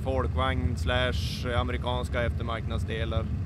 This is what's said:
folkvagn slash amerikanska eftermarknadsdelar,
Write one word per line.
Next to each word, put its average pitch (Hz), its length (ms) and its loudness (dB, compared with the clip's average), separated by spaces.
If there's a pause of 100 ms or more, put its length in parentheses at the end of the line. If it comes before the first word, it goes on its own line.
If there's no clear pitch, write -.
folkvagn 127 720 2
slash 123 800 0
amerikanska 123 640 0
eftermarknadsdelar, 113 1000 -2 (220)